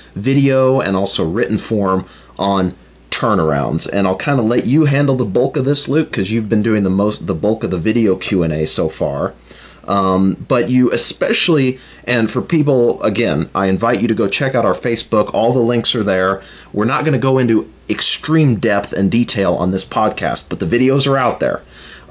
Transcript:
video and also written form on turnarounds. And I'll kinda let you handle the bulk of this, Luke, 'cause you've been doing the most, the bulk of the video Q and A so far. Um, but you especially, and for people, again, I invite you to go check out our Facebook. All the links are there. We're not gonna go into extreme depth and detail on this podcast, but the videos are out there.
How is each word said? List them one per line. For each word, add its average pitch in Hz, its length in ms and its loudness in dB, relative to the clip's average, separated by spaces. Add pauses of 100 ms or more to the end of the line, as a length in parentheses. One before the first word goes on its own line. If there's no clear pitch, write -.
(140)
video 131 680 2
and 95 160 0
also 98 260 -2
written 98 340 -2
form 95 480 0 (320)
on 95 380 0 (360)
turnarounds. 78 760 0
And 98 200 -2
I'll 92 80 0
kinda 135 280 0
let 117 220 2
you 147 200 2
handle 139 300 2
the 123 80 0
bulk 120 320 0
of 139 80 0
this, 143 240 -2
Luke, 151 240 0
'cause 98 200 -4
you've 110 180 -2
been 107 140 2
doing 107 200 2
the 95 60 2
most, 98 380 0
the 95 60 -2
bulk 107 300 -2
of 92 80 -2
the 90 60 -2
video 104 400 2
Q 92 260 -2
and 80 80 0
A 78 160 -2
so 82 220 -2
far. 73 420 -4 (560)
Um, 95 500 0 (100)
but 120 220 0
you 127 220 4
especially, 139 880 0 (260)
and 117 240 0
for 127 100 -4
people, 131 640 2
again, 95 540 0
I 95 100 0
invite 95 340 0
you 113 80 0
to 113 60 2
go 107 140 0
check 135 260 -4
out 117 100 0
our - 120 2
Facebook. 113 580 -2
All 113 200 2
the 131 60 2
links 120 360 2
are 113 80 0
there. 95 380 0 (300)
We're 104 140 0
not 147 180 -2
gonna 147 140 0
go 131 220 2
into 113 280 2 (220)
extreme 147 680 0
depth 101 360 -2
and 95 160 0
detail 98 460 0
on 87 160 0
this 95 120 -2
podcast, 101 680 -4
but 87 100 -6
the 90 80 -2
videos 131 400 2
are 135 100 2
out 123 220 0
there. - 220 -2 (500)